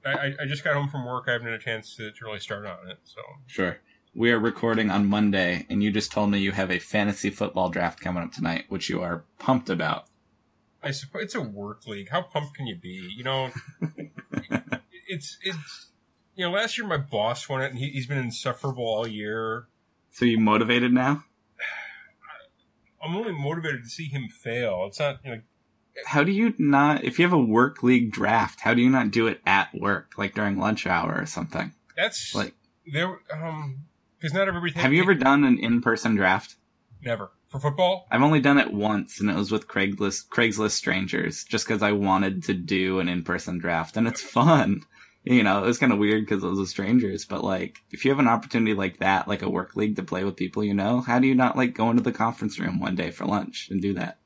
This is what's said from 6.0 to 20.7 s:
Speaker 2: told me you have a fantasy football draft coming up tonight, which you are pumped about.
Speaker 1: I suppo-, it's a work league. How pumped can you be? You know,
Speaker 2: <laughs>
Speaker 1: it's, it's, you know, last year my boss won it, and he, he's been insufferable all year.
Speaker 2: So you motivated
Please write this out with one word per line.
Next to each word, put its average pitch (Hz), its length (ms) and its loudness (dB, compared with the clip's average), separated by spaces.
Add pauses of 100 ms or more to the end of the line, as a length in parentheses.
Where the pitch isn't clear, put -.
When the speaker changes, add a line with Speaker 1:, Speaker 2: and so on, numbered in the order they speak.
Speaker 2:
told 104 220 0
me 101 80 2
you 98 100 0
have 95 220 -2
a 90 80 -2
fantasy 104 500 -2
football 95 380 -2
draft 87 320 -4
coming 87 240 -4
up - 80 -12
tonight, 85 360 -4
which 95 220 -6
you 87 120 -2
are 85 220 -6 (140)
pumped 127 320 0
about. 82 360 -2 (760)
Speaker 1:
I - 60 -6
suppo-, - 340 -8
it's 214 140 -8
a - 40 -4
work 104 460 -10
league. 101 220 -10
How 165 140 -2
pumped 147 340 -8
can 135 100 -8
you 107 80 -8
be? 90 420 -14
You 123 60 -16
know, 131 280 -2 (300)
Speaker 2:
<laughs> - 1300 -8
Speaker 1:
it's, 170 380 -10
it's, 175 460 -10 (440)
you 185 100 -6
know, 175 60 0
last 214 260 -2
year 226 120 -6
my 165 100 0
boss 117 500 -2
won 131 140 -2
it, 135 80 -4
and 127 80 -10
he, 135 120 -6
he's 127 180 -8
been 139 100 -2
insufferable 123 680 -6
all 113 220 -2
year. 110 640 -6 (420)
Speaker 2:
So - 140 -2
you 117 160 4
motivated 117 520 4